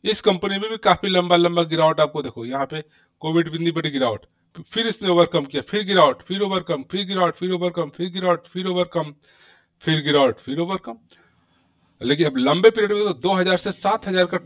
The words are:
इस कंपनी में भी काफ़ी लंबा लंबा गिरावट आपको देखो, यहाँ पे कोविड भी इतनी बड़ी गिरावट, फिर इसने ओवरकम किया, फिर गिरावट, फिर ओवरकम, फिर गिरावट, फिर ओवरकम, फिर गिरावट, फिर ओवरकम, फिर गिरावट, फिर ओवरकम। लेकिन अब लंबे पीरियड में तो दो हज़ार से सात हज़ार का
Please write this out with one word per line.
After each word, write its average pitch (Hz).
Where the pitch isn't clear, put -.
इस 208
कंपनी 196
में 214
भी 220
काफ़ी 196
लंबा 180
लंबा 170
गिरावट 160
आपको 151
देखो, 117
यहाँ 135
पे 156
कोविड 160
भी 160
इतनी 170
बड़ी 160
गिरावट, 127
फिर 226
इसने 202
ओवरकम 170
किया, 139
फिर 208
गिरावट, 180
फिर 196
ओवरकम, 175
फिर 190
गिरावट, 185
फिर 185
ओवरकम, 175
फिर 175
गिरावट, 175
फिर 180
ओवरकम, 175
फिर 156
गिरावट, 139
फिर 139
ओवरकम। 190
लेकिन 147
अब 135
लंबे 160
पीरियड 208
में 208
तो 196
दो 190
हज़ार 185
से 196
सात -
हज़ार 180
का 175